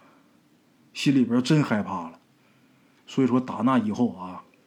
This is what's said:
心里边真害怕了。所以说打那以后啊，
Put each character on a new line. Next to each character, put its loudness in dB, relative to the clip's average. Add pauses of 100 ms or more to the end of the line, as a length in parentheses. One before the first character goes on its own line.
(920)
心 0
里 4
边 0
真 2
害 -2
怕 -8
了。 -20 (880)
所 0
以 2
说 2
打 -8
那 2
以 0
后 -2
啊， -14 (220)